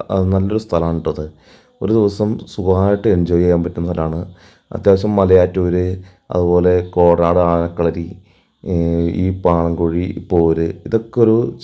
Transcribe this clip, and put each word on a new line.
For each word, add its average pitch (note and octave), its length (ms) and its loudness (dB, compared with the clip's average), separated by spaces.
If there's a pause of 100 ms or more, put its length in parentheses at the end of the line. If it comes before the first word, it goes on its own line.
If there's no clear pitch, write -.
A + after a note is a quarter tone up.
(120)
ആ, F#2+ 120 0
നല്ലൊരു F#2+ 340 0
സ്ഥലമാണ് E2 440 -2
ട്ടോ D#2 100 -4
അത്. D#2 200 -8 (500)
ഒരു G#2+ 120 -2
ദിവസം G#2 540 0
സുഖമായിട്ട് G2 600 0
എൻജോയ് F2 340 2
ചെയ്യാൻ F2 220 2
പറ്റുന്ന E2+ 300 -6
സ്ഥലമാണ്. E2+ 400 -6 (380)
അത്യാവശ്യം G2+ 440 0
മലയാറ്റൂര്, F2+ 840 2 (340)
അതുപോലെ F2+ 500 2
കോടാട് F2 580 2
ആനക്കളരി, E2+ 760 -2 (500)
ഏ, F2+ 100 -4 (320)
ഈ F#2 340 -2
പാണൻകുഴി E2+ 920 -2
പോര്, E2 420 2 (120)
ഇതൊക്കെ A2+ 360 -2
ഒരു A2 420 2